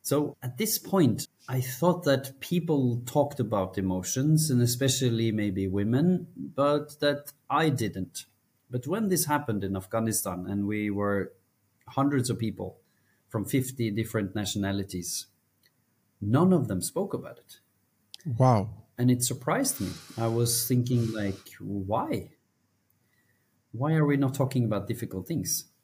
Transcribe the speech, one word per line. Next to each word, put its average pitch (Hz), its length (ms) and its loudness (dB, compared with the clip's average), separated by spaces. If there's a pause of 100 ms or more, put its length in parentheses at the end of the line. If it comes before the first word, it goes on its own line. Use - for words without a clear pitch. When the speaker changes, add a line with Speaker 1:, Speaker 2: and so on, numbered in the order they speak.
Speaker 1:
So 143 400 -2
at 127 160 -8
this 220 200 -2
point, - 500 2 (200)
I 131 120 0
thought 175 440 0
that 135 360 0
people 143 680 0
talked 143 320 0
about 101 400 -2
emotions, 131 720 2
and 123 100 4
especially 120 720 2
maybe 101 380 0
women, 127 580 2 (100)
but 143 640 -2
that 147 320 -2 (160)
I 156 220 2
didn't. 104 560 -4 (420)
But 123 180 -6
when 202 220 -2
this 185 180 2
happened 117 360 0
in 98 140 -2
Afghanistan, 98 720 -2
and 101 200 0
we 104 240 -2
were 101 420 0 (540)
hundreds 135 440 0
of 92 80 -2
people 98 420 -6 (480)
from 107 160 -4
fifty 123 460 -2
different 107 440 -2
nationalities, 98 920 -4 (960)
none 143 320 4
of 131 160 4
them 95 120 -2
spoke - 320 -4
about - 260 -10
it. - 200 -20 (800)
Speaker 2:
Wow. 120 460 4 (120)
Speaker 1:
And 123 140 4
it 123 140 2
surprised 214 560 -2
me. 95 100 -4 (260)
I 113 120 0
was 120 400 0
thinking, 120 440 2
like, 101 360 -4 (100)
"Why? 104 720 -4 (1400)
Why 143 220 0
are 156 120 4
we 143 100 4
not 135 180 2
talking 131 300 0
about 101 220 -2
difficult 92 400 -6
things?" - 380 -4 (200)